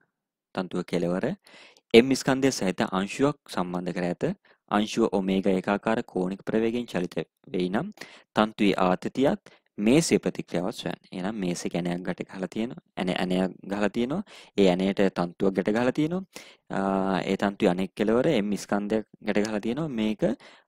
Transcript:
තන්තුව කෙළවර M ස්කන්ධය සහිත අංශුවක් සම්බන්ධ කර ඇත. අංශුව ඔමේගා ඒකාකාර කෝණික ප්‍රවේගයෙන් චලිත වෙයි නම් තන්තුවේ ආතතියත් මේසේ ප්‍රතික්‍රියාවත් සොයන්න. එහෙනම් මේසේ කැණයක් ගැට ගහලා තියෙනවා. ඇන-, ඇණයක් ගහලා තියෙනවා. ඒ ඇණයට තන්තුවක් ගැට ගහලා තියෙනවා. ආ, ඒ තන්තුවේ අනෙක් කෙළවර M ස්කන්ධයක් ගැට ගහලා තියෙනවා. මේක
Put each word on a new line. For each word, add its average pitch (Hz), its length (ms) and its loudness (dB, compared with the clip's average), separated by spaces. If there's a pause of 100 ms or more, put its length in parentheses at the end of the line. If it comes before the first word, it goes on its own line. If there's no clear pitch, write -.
(540)
තන්තුව 90 320 -6
කෙළවර 90 400 -2 (680)
M 131 200 8
ස්කන්ධය 135 380 0
සහිත 92 340 -2
අංශුවක් 113 520 0 (120)
සම්බන්ධ 90 460 -4
කර 180 120 -2
ඇත. - 160 -2 (460)
අංශුව 107 380 2 (100)
ඔමේගා 95 400 2
ඒකාකාර 107 460 -2
කෝණික 92 400 -4
ප්‍රවේගයෙන් 113 420 -2
චලිත 90 280 -4 (380)
වෙයි 90 200 -2
නම් 135 140 -2 (480)
තන්තුවේ 110 420 2
ආතතියත් 120 640 0 (380)
මේසේ 117 400 4
ප්‍රතික්‍රියාවත් - 580 -4
සොයන්න. - 240 -8 (120)
එහෙනම් - 280 -6
මේසේ - 320 -4
කැණයක් 87 320 -2
ගැට 92 240 -6
ගහලා 95 240 -8
තියෙනවා. 123 300 -6 (140)
ඇන-, 90 200 -2
ඇණයක් 92 380 0 (160)
ගහලා 101 260 0
තියෙනවා. 135 260 -2 (340)
ඒ 98 120 6
ඇණයට 95 320 2 (140)
තන්තුවක් 92 420 0
ගැට 98 160 0
ගහලා 123 260 2
තියෙනවා. 170 240 0 (460)
ආ, 95 540 0
ඒ 95 140 0
තන්තුවේ 101 360 2
අනෙක් 92 240 -2
කෙළවර 113 320 2 (140)
M 104 80 -2 (120)
ස්කන්ධයක් 104 420 -2 (200)
ගැට 104 160 0
ගහලා 107 240 -2
තියෙනවා. 139 240 -2
මේක 110 340 -2 (460)